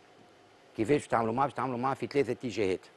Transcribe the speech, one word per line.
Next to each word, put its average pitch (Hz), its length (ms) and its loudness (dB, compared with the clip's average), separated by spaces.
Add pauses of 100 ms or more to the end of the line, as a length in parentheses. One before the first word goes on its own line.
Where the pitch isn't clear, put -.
(760)
كيفاش 113 200 2
باش - 100 -2
نتعاملوا 117 280 0
معاه؟ 135 120 2
باش 127 80 -6
نتعاملوا 123 240 -4
معاه 135 160 -2
في 127 120 -6
ثلاثة 127 260 0
اتجاهات. 98 480 -2 (160)